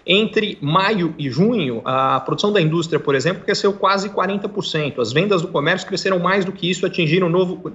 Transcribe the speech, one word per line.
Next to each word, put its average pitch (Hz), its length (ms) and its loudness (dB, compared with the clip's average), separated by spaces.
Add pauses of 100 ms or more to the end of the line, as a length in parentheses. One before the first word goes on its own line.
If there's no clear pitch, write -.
entre 214 540 2
maio 175 560 2
e 143 120 -4
junho, 143 540 2
a 131 380 2
produção 202 320 0
da 202 80 4
indústria, 160 360 0
por 143 160 0
exemplo, 160 300 0
cresceu 202 300 0
quase 196 340 0
quarenta 196 400 -2
por 202 160 -6
cento. 151 380 -4
As 113 100 -2
vendas 175 300 2
do 175 80 -4
comércio 165 360 0
cresceram 190 340 -2
mais 185 260 2
do 190 80 -6
que 165 160 -4
isso, 185 160 -2
atingiram 180 420 0
um - 20 0
novo 180 460 0